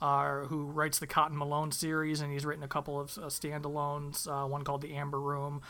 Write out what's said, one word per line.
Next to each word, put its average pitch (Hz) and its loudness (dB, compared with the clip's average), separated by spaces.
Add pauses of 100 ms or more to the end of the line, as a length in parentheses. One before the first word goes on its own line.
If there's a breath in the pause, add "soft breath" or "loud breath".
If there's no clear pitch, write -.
uh, 143 4
who 147 -2
writes 151 2
the 151 -2
Cotton 156 4
Malone 147 2
series, 156 2
and 143 -2
he's 139 0
written 151 -2
a 135 -8
couple 143 -2
of, 139 -8
uh, - -8
standalones, 147 -2
uh, 139 0
one 139 -2
called 139 0
The 151 -6
Amber 143 0
Room 143 -2